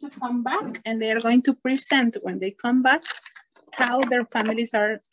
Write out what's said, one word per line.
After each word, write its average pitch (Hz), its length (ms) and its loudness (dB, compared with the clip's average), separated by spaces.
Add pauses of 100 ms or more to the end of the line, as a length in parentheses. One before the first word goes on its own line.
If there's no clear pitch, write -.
to 285 100 -12
come 240 320 -4
back 262 420 -4
and 220 160 -2
they 220 120 0
are 226 80 0
going 233 220 4
to 262 120 2
present 262 680 0
when 185 180 -6
they 190 100 -4
come 247 320 0
back 269 200 4 (720)
how 247 280 0
their 247 240 0
families 226 500 -2
are, 208 260 0 (120)